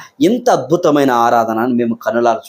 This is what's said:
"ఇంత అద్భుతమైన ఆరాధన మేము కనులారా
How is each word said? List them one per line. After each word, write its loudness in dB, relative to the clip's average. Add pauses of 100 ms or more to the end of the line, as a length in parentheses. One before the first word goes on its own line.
(220)
"ఇంత 0
అద్భుతమైన 0
ఆరాధన 0
మేము -2
కనులారా -2